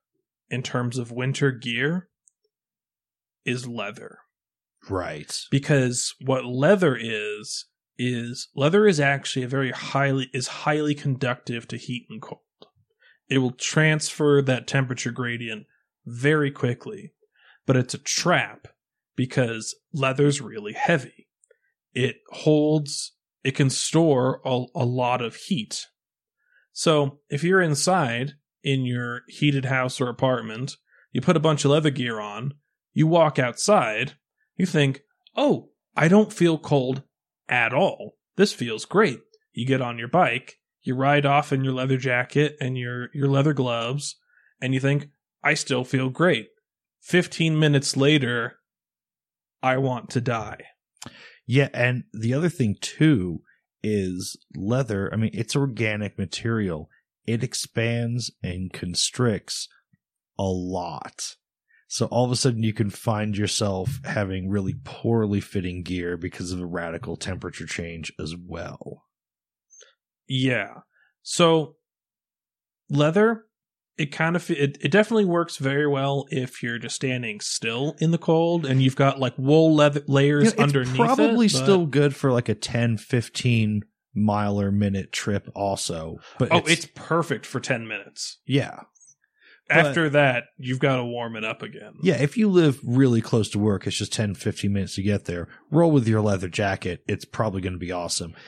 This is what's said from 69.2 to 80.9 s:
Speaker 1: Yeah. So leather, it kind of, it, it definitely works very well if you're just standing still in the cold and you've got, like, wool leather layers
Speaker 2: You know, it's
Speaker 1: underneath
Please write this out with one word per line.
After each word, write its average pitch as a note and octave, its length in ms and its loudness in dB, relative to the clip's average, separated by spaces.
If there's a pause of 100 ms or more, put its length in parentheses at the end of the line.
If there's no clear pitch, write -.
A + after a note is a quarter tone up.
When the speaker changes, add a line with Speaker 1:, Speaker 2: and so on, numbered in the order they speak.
Speaker 1:
Yeah. B2+ 540 -2 (400)
So D#3+ 560 2 (1120)
leather, G3 560 2 (520)
it D3 140 -2
kind E3 240 0
of, E3+ 160 -2
it, C#3+ 300 0
it - 100 -2
definitely G#3+ 340 4
works E3+ 320 0
very C#3 300 0
well C#3 420 0
if B2+ 320 -6
you're A#2+ 160 -4
just A#2 180 -10
standing B2 440 -4
still A#2+ 600 -4
in D#3+ 120 2
the E3+ 80 2
cold E3+ 440 2
and C3 160 2
you've C3 160 4
got, C3+ 240 2
like, B2+ 180 -2
wool D#3 360 6
leather D3 340 4
layers C#3+ 360 4
Speaker 2:
You A3+ 60 8
know, - 20 4
it's G#3+ 100 2
Speaker 1:
underneath C3 340 2